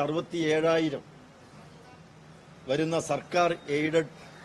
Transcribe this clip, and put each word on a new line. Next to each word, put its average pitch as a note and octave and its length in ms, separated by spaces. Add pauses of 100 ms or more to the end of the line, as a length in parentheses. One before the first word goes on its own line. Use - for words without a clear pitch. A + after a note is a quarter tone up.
അറുപത്തി D#3+ 360 (160)
ഏഴായിരം D#3+ 480 (1700)
വരുന്ന D#3+ 280 (140)
സർക്കാർ E3+ 400 (260)
എയ്ഡഡ്, D#3 340 (340)